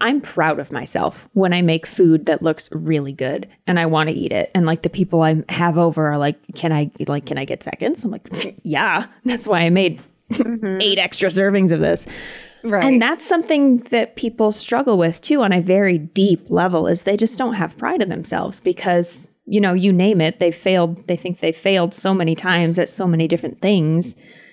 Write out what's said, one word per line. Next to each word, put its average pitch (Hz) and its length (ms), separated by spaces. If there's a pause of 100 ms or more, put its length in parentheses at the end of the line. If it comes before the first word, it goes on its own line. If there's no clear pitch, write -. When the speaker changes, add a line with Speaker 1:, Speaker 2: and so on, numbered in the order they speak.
Speaker 1:
I'm 269 200
proud 160 400
of 143 100
myself - 600
when 185 200
I 175 100
make 165 240
food 160 400
that 156 160
looks 160 300
really 156 400
good 135 360 (180)
and 175 140
I 165 60
wanna 156 240
eat - 220
it. - 220
And, 175 120
like, 165 160
the 165 80
people 170 320
I 160 260
have 170 300
over 160 280
are 147 120
like, 143 180 (180)
"Can 170 180
I, 147 180 (160)
like, 143 200
can 143 120
I 135 60
get - 200
seconds?" - 400
I'm 202 60
like, - 180 (300)
<laughs> - 40
"Yeah, 170 440 (180)
that's 240 220
why 190 160
I 170 80
made 180 300 (300)
Speaker 2:
Mm-hmm. 214 520
Speaker 1:
eight 196 160
extra 185 320
servings 196 420
of 156 80
this." 165 260 (560)
Speaker 2:
Right. 208 220
Speaker 1:
And 262 160
that's 285 240
something 294 540 (120)
that - 260
people 220 360
struggle 247 460
with, 165 240
too, 294 200
on 196 120
a 180 80
very 185 340
deep 175 540
level, 175 360
is - 180
they 202 120
just 220 220
don't 247 160
have 190 240
pride 339 240
in 180 80
themselves 180 500
because, 175 680 (160)
you 208 120
know, 196 140
you 185 200
name 185 280
it, 160 180
they 175 120
failed, 170 560
they 175 100
think 175 240
they 165 120
failed 180 420
so 190 180
many 170 220
times 175 440
at 175 120
so 190 160
many 165 200
different 165 360
things. 170 540 (360)